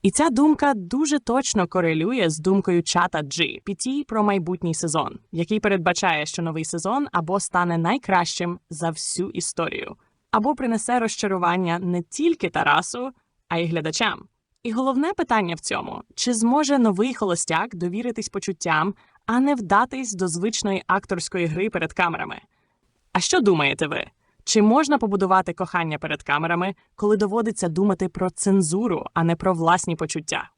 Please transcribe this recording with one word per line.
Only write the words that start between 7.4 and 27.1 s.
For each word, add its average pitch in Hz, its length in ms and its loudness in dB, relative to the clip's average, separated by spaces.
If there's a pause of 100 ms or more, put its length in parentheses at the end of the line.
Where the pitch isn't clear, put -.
найкращим 175 840 0 (100)
за 165 200 -4
всю 180 400 -6
історію, - 680 -6 (360)
або 233 240 2
принесе 240 440 -2
розчарування 185 800 0
не 175 220 -2
тільки 302 480 -2
Тарасу, 156 600 0 (380)
а 170 80 -2
й 170 100 -2
глядачам. 165 600 -2 (360)
І 233 80 -4
головне 262 420 0
питання 214 420 0
в 160 40 -16
цьому: - 420 -6 (140)
чи - 180 -2
зможе 269 440 4
новий 226 360 2
холостяк 185 640 -2
довіритись 208 540 -4
почуттям, 175 640 -2 (340)
а 233 120 2
не 277 160 4
вдатись 233 580 0
до 185 140 -2
звичної 196 600 -2
акторської 185 580 -2
гри 175 240 -2
перед 165 240 -4
камерами. 165 480 -4 (720)
А 175 60 2
що 359 220 2
думаєте 160 460 2
ви? - 180 -6 (380)
Чи - 180 4
можна 277 360 6
побудувати 190 560 2
кохання 165 440 -2
перед 151 260 -6
камерами, 170 520 0 (200)
коли 208 220 2